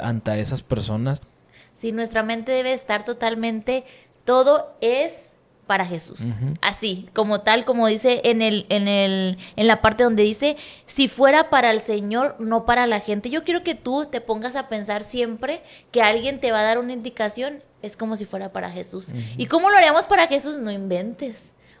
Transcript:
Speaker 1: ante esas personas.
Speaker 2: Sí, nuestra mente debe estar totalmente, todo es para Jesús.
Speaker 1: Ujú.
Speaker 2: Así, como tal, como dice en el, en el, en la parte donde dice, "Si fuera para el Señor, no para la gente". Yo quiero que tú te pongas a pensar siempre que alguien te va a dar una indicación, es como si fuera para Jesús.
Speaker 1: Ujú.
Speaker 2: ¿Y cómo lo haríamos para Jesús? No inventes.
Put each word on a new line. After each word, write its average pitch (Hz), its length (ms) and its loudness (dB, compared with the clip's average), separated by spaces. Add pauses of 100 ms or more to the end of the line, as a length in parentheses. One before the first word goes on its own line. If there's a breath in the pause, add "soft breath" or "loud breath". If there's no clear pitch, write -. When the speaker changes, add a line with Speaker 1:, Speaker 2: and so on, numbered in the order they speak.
Speaker 1:
ante 110 320 -2
esas 107 220 -4
personas. 113 600 -4 (520 soft breath)
Speaker 2:
Sí, 226 180 -8
nuestra 226 320 -2
mente 226 280 -4
debe 254 220 0
estar 208 300 -4
totalmente, 226 800 -2 (420 loud breath)
todo 262 560 4
es 262 500 -2 (360)
para 196 180 0
Jesús. 175 360 -10
Speaker 1:
Ujú. 120 400 -4
Speaker 2:
Así, 202 520 -4
como 208 280 0
tal, 220 240 2
como 233 220 2
dice 233 380 2
en 226 160 4
el, 214 280 0
en 202 180 0
el, 190 500 0 (180 loud breath)
en 214 120 2
la 220 140 4
parte 220 220 2
donde 220 200 4
dice, 277 340 0 (280 loud breath)
"Si 277 220 2
fuera 285 420 4
para 247 220 4
el 220 80 2
Señor, 220 600 -2
no 226 260 -2
para 240 200 2
la 220 140 0
gente". 208 300 -6
Yo 311 140 -4
quiero 349 200 -4
que 339 120 -4
tú 277 300 -4
te 262 160 -8
pongas 226 340 -6
a 262 140 -6
pensar 208 340 -6
siempre 240 580 -6 (300 loud breath)
que 240 100 2
alguien 233 380 2
te 240 120 0
va 220 80 2
a 214 40 2
dar 226 160 2
una 247 140 -6
indicación, 240 720 -6 (180)
es 208 160 -14
como 220 200 -6
si 202 80 -8
fuera 190 240 -10
para 180 220 -8
Jesús. 180 380 -12
Speaker 1:
Ujú. 127 80 -10 (200 loud breath)
Speaker 2:
¿Y 180 80 -2
cómo 339 240 4
lo 415 80 8
haríamos 320 280 6
para 370 220 4
Jesús? 277 300 -2
No 226 140 -6
inventes. 202 800 -8 (280 soft breath)